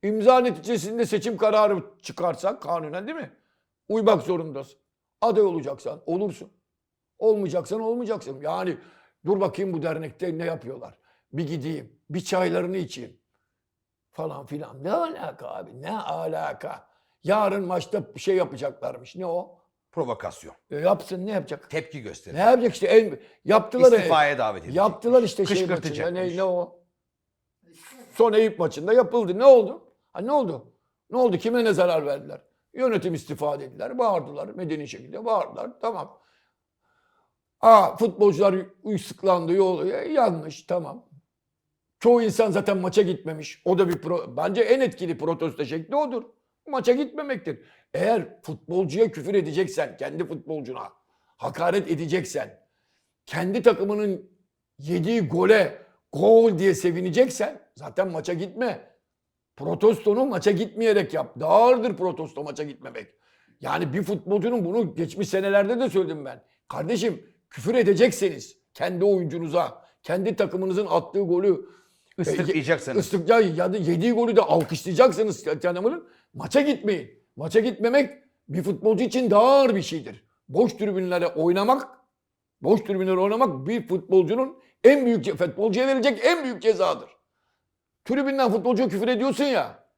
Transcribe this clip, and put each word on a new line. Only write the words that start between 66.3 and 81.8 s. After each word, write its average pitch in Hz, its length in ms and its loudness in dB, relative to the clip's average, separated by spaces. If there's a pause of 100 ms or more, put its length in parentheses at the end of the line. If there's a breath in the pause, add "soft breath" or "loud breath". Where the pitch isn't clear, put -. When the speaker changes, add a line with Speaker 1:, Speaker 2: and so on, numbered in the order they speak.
Speaker 1:
Kardeşim, 190 640 -4 (160)
küfür - 240 -4
edecekseniz 196 840 2 (180)
kendi 180 300 -2
oyuncunuza, 170 800 -2 (180 soft breath)
kendi 185 340 -2
takımınızın 190 500 -2
attığı 170 360 -2
golü 180 460 0 (500 loud breath)
Speaker 2:
Islıklayacaksanız. 156 760 -2
Speaker 1:
e, 208 40 2
ıslıkla-, 196 400 2
ya 180 320 0
da 208 40 -4
yediği 170 360 0
golü 233 240 0
de - 40 6
alkışlayacaksanız 180 1000 0
kendi 156 180 -6
takımının, 196 480 -2 (260 soft breath)
maça 160 260 0
gitmeyin. 208 580 -2 (180)
Maça 160 240 2
gitmemek 233 640 0 (260)
bir 160 140 -4
futbolcu 202 420 0
için 240 260 0
daha 208 120 6
ağır 262 320 6
bir 190 80 -2
şeydir. 123 420 -10 (240)
Boş 190 240 2
tribünlere 185 540 -2
oynamak, 196 600 0 (720)